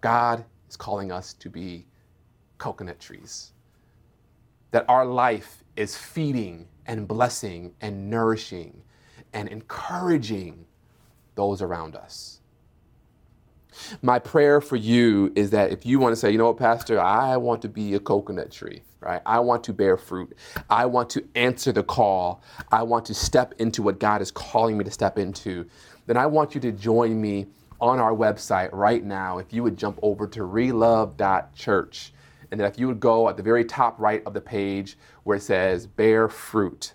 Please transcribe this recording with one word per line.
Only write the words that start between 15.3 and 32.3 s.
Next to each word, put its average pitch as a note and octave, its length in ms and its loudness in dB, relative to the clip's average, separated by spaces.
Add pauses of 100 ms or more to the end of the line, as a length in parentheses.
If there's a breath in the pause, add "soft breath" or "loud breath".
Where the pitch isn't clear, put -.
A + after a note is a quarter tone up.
is G2+ 160 2
that G#2 200 4
if F#2+ 140 -8
you C3 140 2
want B2 120 4
to A2+ 40 2
say, A2+ 160 2
"You A2 60 4
know A2+ 100 6
what, A2+ 100 2
Pastor, A#2 420 2
I A#2+ 380 2
want A#2+ 240 -2
to A2 80 -8
be G2+ 240 -4
a G2+ 60 2
coconut G2+ 520 -2
tree, - 300 -16 (180)
right? F2+ 260 -6
I A2+ 140 2
want A#2+ 260 0
to A2 80 -6
bear F#2+ 220 4
fruit. - 400 -10 (340 loud breath)
I A#2 160 4
want B2 260 0
to - 120 -4 (120)
answer B2+ 360 0
the G#2 120 0
call. F#2 580 0 (300 loud breath)
I A2+ 120 4
want A#2 220 0
to A2 80 -10
step - 460 0
into A2+ 220 -2
what G2 180 0
God G#2+ 220 2
is F#2+ 100 -6
calling A2+ 460 0
me G#2 60 -2
to G#2 80 -6
step - 260 -2
into," F#2 480 -6 (420 loud breath)
then A#2 100 2
I C3 80 4
want D3+ 300 0
you C3+ 60 -6
to A#2+ 100 -2
join A2 500 0
me G2+ 260 -4 (320 loud breath)
on B2+ 200 2
our A2+ 140 2
website G#2+ 600 0
right G#2 300 2
now. F#2+ 340 -6
If F#2 160 -12
you A#2 100 -2
would G#2+ 140 0
jump G#2 240 -6
over G#2 260 0
to G#2+ 140 -10
relove A2 720 2
dot F#2+ 380 0
church, - 600 -4 (380 soft breath)